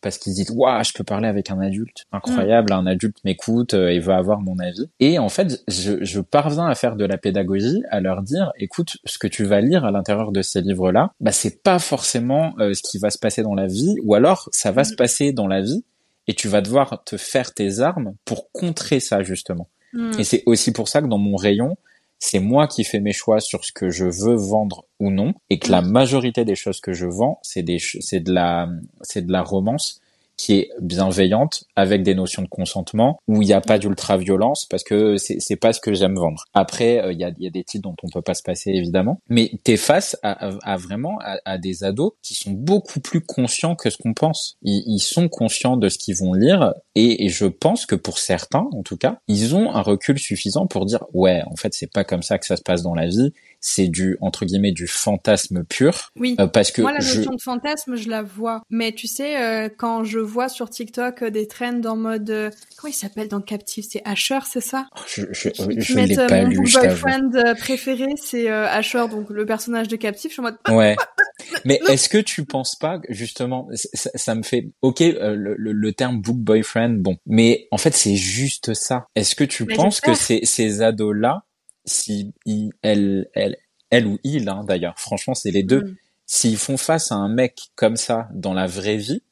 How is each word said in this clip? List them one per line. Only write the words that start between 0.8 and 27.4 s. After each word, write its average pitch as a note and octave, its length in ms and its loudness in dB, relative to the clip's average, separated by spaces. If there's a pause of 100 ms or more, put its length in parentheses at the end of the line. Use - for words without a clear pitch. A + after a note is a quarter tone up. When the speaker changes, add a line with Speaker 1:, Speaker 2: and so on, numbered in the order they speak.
Speaker 1:
je A#2 120 -2
peux G2+ 100 -8
parler G#2+ 240 -2
avec G2+ 240 -2
un F#2+ 80 -2
adulte. G2 500 -4
Incroyable, G#2+ 640 2
Speaker 2:
Mm. F#2+ 40 2
Speaker 1:
un F#2 120 0
adulte F#2+ 360 -2
m'écoute, A2+ 500 -2
euh, F#2 140 4
et F2 120 2
veut F2 140 0
avoir F#2+ 260 2
mon F#2 180 -4
avis. » F2+ 300 -8 (100)
Et D#3+ 220 4
en D3 80 0
fait, - 400 -2
je, F#2+ 360 -2
je F#2+ 140 -4
parviens D3 480 0
à C#3+ 80 2
faire A#2 220 -2
de G#2 80 0
la F#2+ 140 0
pédagogie, G2+ 720 0
à G#2 120 0
leur F#2+ 220 -2
dire, « D3 360 -2
Écoute, - 460 -6
ce - 120 -10
que - 120 -4
tu - 160 -2
vas G2+ 160 4
lire D3 240 4
à G#2 80 2
l'intérieur G#2 400 -2
de F#2+ 100 0
ces - 180 -2
livres-là, F#2 600 2
bah, A2 100 0
c'est - 320 -2
pas F#3 160 4
forcément, C#3 800 0
euh, G2+ 160 2
ce - 80 -8
qui - 160 -8
va G#2 120 0
se - 80 -8
passer A2+ 260 -2
dans G#2 100 0
la G2 140 0
vie, B2+ 340 2
ou G#2 140 6
alors D3+ 340 4
ça - 220 -2
va B2 100 4
Speaker 2:
Mm. - 40 4
Speaker 1:
se A3 100 -6
passer C#3 360 2
dans A2+ 140 -2
la F#2+ 140 0
vie, C3+ 240 -2 (420)
et - 80 -2
tu - 140 -4
vas G2+ 140 2
devoir A#2+ 420 0
te - 120 -10
faire - 380 -2
tes G2+ 240 -2
armes B2+ 460 -2
pour - 260 -6
contrer D#3+ 480 -2
ça, G2+ 240 0
justement. » F#2 460 -6 (240)
Speaker 2:
Mm. A#3 260 -4
Speaker 1:
Et A2 60 0
c'est - 220 2
aussi A#2 260 4
pour A2 160 -4
ça D3 120 2
que D3+ 60 -2
dans A2+ 120 2
mon G2+ 180 2
rayon, G#2 400 2 (480)
c'est - 140 0
moi B2+ 300 4
qui A2+ 160 -2
fais G#2 160 -2
mes G2+ 120 0
choix G#2+ 280 2
sur - 240 -6
ce - 80 -10
que F#2 180 -4
je F2 140 -2
veux G2 320 2
vendre G#2 480 -2 (160)
ou G2+ 100 0
non, G2+ 240 0 (160)
et F#2+ 80 2
que - 140 0
la F2+ 100 4
Speaker 2:
Mm. F2+ 80 0
Speaker 1:
majorité B2 540 2
des G#2 100 0
choses - 260 -6
que F#2+ 120 -6
je F2 140 -4
vends, G#2 360 -2